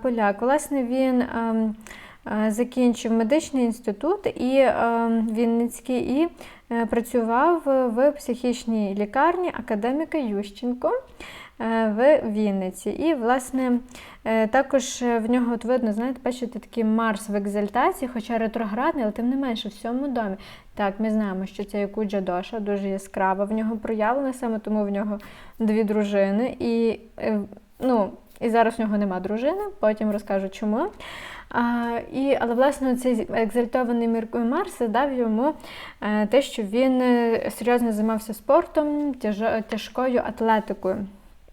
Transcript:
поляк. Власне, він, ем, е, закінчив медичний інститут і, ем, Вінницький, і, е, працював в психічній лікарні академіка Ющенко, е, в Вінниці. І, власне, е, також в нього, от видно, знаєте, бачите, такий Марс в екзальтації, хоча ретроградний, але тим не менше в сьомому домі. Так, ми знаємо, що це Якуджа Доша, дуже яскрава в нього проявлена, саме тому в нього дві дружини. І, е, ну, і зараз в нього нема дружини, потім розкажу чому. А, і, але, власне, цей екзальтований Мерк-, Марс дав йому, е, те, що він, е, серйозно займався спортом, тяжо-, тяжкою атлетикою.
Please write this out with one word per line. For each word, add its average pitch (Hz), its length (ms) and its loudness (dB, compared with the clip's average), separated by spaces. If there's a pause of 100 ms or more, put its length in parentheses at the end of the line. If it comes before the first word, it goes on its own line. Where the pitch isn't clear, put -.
поляк. 214 400 2
Власне, 277 420 2
він, 254 380 2
ем, 226 520 0 (520)
е, 214 240 0
закінчив 240 600 2
медичний 247 520 2
інститут 233 600 -2
і, 262 320 0
ем, 233 760 4
Вінницький, 240 880 0
і, 339 80 2 (440)
е, 233 140 0
працював 240 760 2 (320)
в 269 180 4
психічній 233 840 -2
лікарні 294 540 2
академіка 254 680 -2
Ющенко, 247 840 -2 (580)
е, 226 280 2
в 233 420 4
Вінниці. 202 600 0
І, 320 240 0
власне, 254 640 0 (460)
е, 220 220 2
також 262 560 0
в 233 280 2
нього, 240 240 2
от 233 100 -4
видно, 240 280 2
знаєте, 247 320 -4
бачите, 247 340 -6
такий 226 260 -4
Марс 220 440 0
в 202 60 -2
екзальтації, 208 800 0
хоча 226 240 -4
ретроградний, 226 640 -2
але 214 100 0
тим 233 160 -2
не 262 80 0
менше 247 320 -2
в 202 40 -8
сьомому 254 360 -4
домі. 226 280 -2 (380)
Так, 196 240 -2
ми 220 120 0
знаємо, 196 360 -2
що 202 180 -8
це 202 160 -4
Якуджа 202 400 -2
Доша, 190 400 -4
дуже 202 280 -2
яскрава 196 560 0
в 208 80 -2
нього 220 240 0
проявлена, 226 560 0
саме 233 260 -4
тому 214 260 -2
в 202 60 -2
нього 202 280 -2 (400)
дві 220 260 2
дружини. 202 760 2
І, 233 400 0 (200)
е, 220 220 0 (400)
ну, 247 300 2 (300)
і 233 100 0
зараз 233 280 4
в - 20 0
нього 214 180 0
нема 190 220 0
дружини, 233 420 -2 (180)
потім 214 300 2
розкажу 202 380 -2
чому. 214 380 -2 (640)
А, 240 480 0 (140)
і, 269 280 2
але, 233 140 0
власне, 262 420 2
цей 247 380 0
екзальтований 233 760 0
Мерк-, 226 360 -2
Марс 330 340 -2 (100)
дав 254 240 0
йому, 240 400 0 (480)
е, 214 260 2
те, 247 160 4
що 269 200 -6
він, 254 400 2
е, 233 480 2
серйозно 240 420 0
займався 220 420 -2
спортом, 294 800 2
тяжо-, 214 540 -2
тяжкою 247 580 -2
атлетикою. 214 800 0 (460)